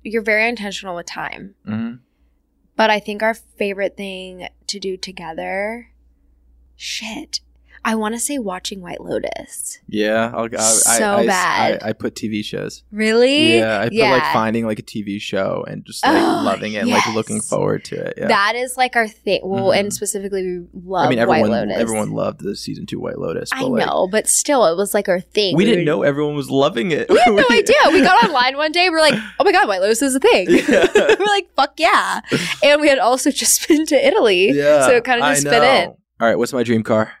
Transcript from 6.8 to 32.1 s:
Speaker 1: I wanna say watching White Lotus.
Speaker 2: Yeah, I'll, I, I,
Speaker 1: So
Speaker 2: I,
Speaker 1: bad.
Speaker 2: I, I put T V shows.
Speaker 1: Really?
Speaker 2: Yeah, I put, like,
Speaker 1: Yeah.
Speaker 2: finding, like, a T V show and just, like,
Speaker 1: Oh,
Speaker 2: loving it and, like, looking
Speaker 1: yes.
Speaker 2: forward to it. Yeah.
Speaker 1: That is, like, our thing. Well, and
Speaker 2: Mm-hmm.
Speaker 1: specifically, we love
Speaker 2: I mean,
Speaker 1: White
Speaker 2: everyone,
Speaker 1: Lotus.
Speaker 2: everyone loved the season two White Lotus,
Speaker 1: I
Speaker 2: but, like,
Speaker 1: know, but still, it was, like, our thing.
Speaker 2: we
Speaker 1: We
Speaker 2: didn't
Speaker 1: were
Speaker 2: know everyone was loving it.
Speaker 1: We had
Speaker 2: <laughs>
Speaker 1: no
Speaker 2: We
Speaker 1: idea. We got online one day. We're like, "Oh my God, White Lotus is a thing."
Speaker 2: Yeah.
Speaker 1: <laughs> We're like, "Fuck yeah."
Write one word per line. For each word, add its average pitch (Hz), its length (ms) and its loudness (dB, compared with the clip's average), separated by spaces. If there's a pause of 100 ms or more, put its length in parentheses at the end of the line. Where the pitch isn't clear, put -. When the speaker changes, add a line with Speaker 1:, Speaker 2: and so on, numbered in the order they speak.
Speaker 1:
I 220 60 0
wanna 220 260 -4
say 285 200 -4
watching 190 420 -8
White 175 180 -12
Lotus. - 800 -8 (100)
Speaker 2:
Yeah, 110 460 -2
I'll, 117 120 -4
I, 117 120 -8
I, - 400 2
Speaker 1:
So 202 200 0
Speaker 2:
I, 226 100 2
Speaker 1:
bad. 180 560 0
Speaker 2:
I, - 60 -4
I 110 40 -6
put - 220 -8
T 113 120 -8
V 104 140 -4
shows. - 500 -10
Speaker 1:
Really? 240 680 2
Speaker 2:
Yeah, 220 200 0
I 208 100 0
put, - 40 -6
like, 214 300 2
Speaker 1:
Yeah. 151 100 -2
Speaker 2:
finding, 113 320 0
like, 107 140 -4
a - 20 -12
T 107 220 -10
V 101 160 -6
show 95 480 -4
and - 180 -12
just, - 180 -8
like, 294 120 4
Speaker 1:
Oh, 330 280 0
Speaker 2:
loving 107 300 -2
it 104 60 -4
and, 120 100 -2
like, 113 240 0
looking 110 220 -4
Speaker 1:
yes. 107 120 -6
Speaker 2:
forward 101 380 -2
to - 100 -10
it. 50 220 -8
Yeah. - 100 -6
Speaker 1:
That 208 280 2
is, 254 200 -6
like, 254 200 -2
our 226 120 0
thing. - 360 -4
Well, 190 280 0
and 202 180 0
Speaker 2:
Mm-hmm. - 20 -6
Speaker 1:
specifically, 196 520 -6
we 180 220 -6 (180)
love 180 220 -2
Speaker 2:
I 147 40 2
mean, 120 100 0
Speaker 1:
White 160 180 2
Speaker 2:
everyone, - 140 2
Speaker 1:
Lotus. 104 260 -2
Speaker 2:
everyone 107 340 -2
loved 101 300 -6
the 101 140 -8
season - 320 -10
two - 120 -8
White 82 200 -8
Lotus, - 340 -6
Speaker 1:
I 269 80 -6
Speaker 2:
but, 262 80 -4
like, 226 160 0
Speaker 1:
know, 180 220 0
but 208 200 -2
still, 254 380 2
it 165 100 2
was, 196 200 -4
like, 202 120 0
our 185 140 0
thing. 190 340 -2
Speaker 2:
we 185 80 4
Speaker 1:
We 220 60 4
Speaker 2:
didn't 202 120 2
Speaker 1:
were - 40 -2
Speaker 2:
know 156 160 0
everyone 147 340 0
was 135 140 -6
loving 170 420 0
it. 123 160 -2
Speaker 1:
We 480 120 4
had 719 80 6
Speaker 2:
<laughs> 427 80 4
Speaker 1:
no 571 120 4
Speaker 2:
We 480 120 4
Speaker 1:
idea. 440 160 4 (160)
We 330 100 4
got 381 220 6
online 269 340 0
one 311 140 -2
day. 359 180 2
We're 320 100 0
like, 302 140 4 (260)
"Oh 285 40 2
my - 80 4
God, 294 160 4
White 185 140 0
Lotus 220 200 2
is 269 140 0
a 269 40 2
thing." 302 300 4
Speaker 2:
Yeah. - 420 4
Speaker 1:
<laughs> 415 280 4
We're 381 80 0
like, 403 280 0
"Fuck 285 240 2
yeah." 220 420 2 (420)